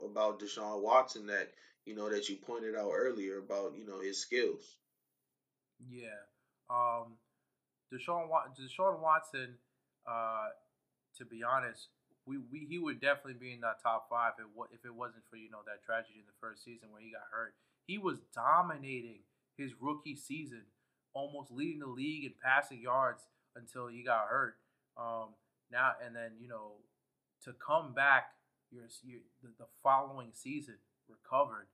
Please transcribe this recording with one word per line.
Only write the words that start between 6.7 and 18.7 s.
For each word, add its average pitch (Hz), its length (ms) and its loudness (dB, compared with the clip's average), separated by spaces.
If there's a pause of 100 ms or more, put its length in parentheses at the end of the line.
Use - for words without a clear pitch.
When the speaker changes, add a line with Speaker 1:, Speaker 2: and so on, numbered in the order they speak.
Speaker 2:
Deshaun 160 380 -2
Wa-, 151 240 4
Deshaun 160 460 2
Watson, 156 560 2 (520)
uh, 113 420 0 (680)
to 127 80 -12
be 117 160 -12
honest, 123 460 0 (400)
we, 135 100 -4
we, 139 320 -10
he 170 80 -4
would 143 240 -4
definitely 139 320 2
be 123 180 -12
in 120 100 -12
that 113 200 -2
top 113 260 2
five 117 300 2
if 113 80 -16 (100)
wa-, 113 160 -10
if 117 140 -20
it 120 80 -14
wasn't 117 340 -10
for, 113 100 -20
you 110 120 -18
know, 107 160 -18
that 104 180 -12
tragedy 110 360 -4
in 104 80 -20
the 101 120 -20
first 110 240 -14
season 113 280 -18
where 107 100 -20
he 110 80 -18
got 107 220 -14
hurt. 110 240 -6 (320)
He 190 100 -4
was 170 220 0 (160)
dominating 135 840 2 (360)